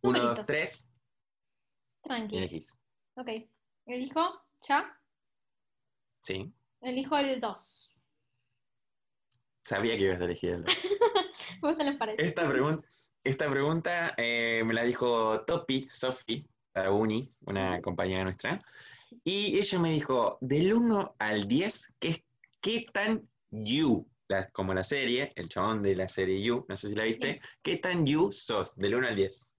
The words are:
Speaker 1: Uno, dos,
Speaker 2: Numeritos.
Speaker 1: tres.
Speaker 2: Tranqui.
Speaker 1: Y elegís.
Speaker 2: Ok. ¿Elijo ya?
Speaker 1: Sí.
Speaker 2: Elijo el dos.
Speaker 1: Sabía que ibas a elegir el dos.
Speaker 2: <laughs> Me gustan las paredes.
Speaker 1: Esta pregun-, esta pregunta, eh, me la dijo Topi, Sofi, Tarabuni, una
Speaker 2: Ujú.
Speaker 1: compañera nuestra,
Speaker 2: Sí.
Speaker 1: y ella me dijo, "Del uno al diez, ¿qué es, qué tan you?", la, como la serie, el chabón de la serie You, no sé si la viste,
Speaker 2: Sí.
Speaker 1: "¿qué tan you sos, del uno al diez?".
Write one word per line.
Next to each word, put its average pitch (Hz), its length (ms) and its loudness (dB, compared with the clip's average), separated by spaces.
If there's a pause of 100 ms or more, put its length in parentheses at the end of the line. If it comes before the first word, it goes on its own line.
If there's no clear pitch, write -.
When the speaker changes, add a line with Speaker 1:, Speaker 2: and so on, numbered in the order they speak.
Speaker 1:
Uno, 123 120 4
dos, 120 100 4
Speaker 2:
Numeritos. 117 240 0
Speaker 1:
tres. 156 400 -2 (1120)
Speaker 2:
Tranqui. 226 340 -6
Speaker 1:
Y - 20 -2
elegís. 175 400 -8 (380)
Speaker 2:
Ok. 247 140 -10 (560)
¿Elijo 269 560 -2 (260)
ya? 294 300 0 (1200)
Speaker 1:
Sí. 190 320 -8 (280)
Speaker 2:
Elijo 269 360 -4
el 269 240 0
dos. - 520 -10 (1700)
Speaker 1:
Sabía 107 340 0
que 98 80 2
ibas 90 160 2
a 87 40 0
elegir 87 260 -2
el 87 120 -4
dos. - 100 0
Speaker 2:
<laughs> 403 880 0
Me 294 80 2
gustan 311 180 0
las 277 100 -2
paredes. 220 280 -2
Speaker 1:
Esta 170 240 0
pregun-, 147 340 2 (400)
esta 135 260 0
pregunta, 165 680 0
eh, 117 480 2
me 113 80 2
la 117 100 2
dijo 117 600 2
Topi, 135 440 -2
Sofi, 127 560 -4 (280)
Tarabuni, 107 560 2 (120)
una 95 320 -2
Speaker 2:
Ujú. 87 80 -4
Speaker 1:
compañera 92 420 -2
nuestra, 110 380 -4 (480)
Speaker 2:
Sí. - 140 -20
Speaker 1:
y 202 360 0
ella 196 200 0
me 165 120 4
dijo, 131 500 2
"Del 151 320 4
uno 226 460 2
al 107 280 0
diez, 170 520 0
¿qué 160 100 -2
es, - 160 -4 (360)
qué 220 300 -2
tan 214 360 -2 (240)
you?", 110 540 2 (220)
la, 95 220 -2
como 95 240 -2
la 92 100 0
serie, 135 520 0
el 82 140 -10
chabón 107 340 0
de 98 120 4
la 92 140 -2
serie 95 320 0
You, 120 260 0
no 101 80 -6
sé 104 140 -6
si 104 60 -4
la 110 80 0
viste, 117 380 -2
Speaker 2:
Sí. - 80 -18 (120)
Speaker 1:
"¿qué 170 160 -2
tan 180 280 0
you 156 260 4
sos, - 440 -2
del 101 200 0
uno 127 120 2
al 113 80 -2
diez?". 95 320 -2 (120)